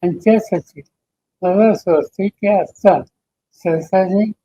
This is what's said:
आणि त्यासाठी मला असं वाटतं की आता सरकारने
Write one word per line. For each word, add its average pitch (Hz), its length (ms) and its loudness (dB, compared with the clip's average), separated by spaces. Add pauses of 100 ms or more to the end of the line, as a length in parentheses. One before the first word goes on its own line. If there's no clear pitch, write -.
आणि 175 220 -4
त्यासाठी 214 560 0 (600)
मला 196 280 2
असं 180 220 -2
वाटतं 156 340 -2
की 202 220 -6
आता 185 520 2 (520)
सरकारने 180 720 -2 (200)